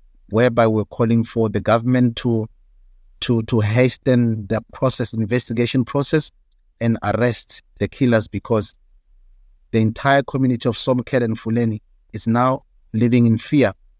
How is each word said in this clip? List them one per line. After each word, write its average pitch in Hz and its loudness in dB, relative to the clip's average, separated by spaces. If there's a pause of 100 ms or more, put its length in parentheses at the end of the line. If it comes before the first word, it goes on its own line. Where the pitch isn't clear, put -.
(300)
whereby 117 4
we're 107 0
calling 117 2
for 113 -2
the 101 -2
government 117 2
to, 113 -2 (760)
to, 117 0
to 113 0
hasten 117 0
the 107 -4
process, - -4
investigation 117 -2
process, 143 -2 (480)
and 117 -2
arrest 110 -4 (160)
the 101 -2
killers, 117 0
because 104 -4 (960)
the 113 0
entire 139 0
community 127 -2
of 113 -2
Somkhele 123 -2
and 110 -4
Fuleni 113 -2 (320)
is - -6
now 123 0 (300)
living 120 4
in 113 4
fear, 120 2 (260)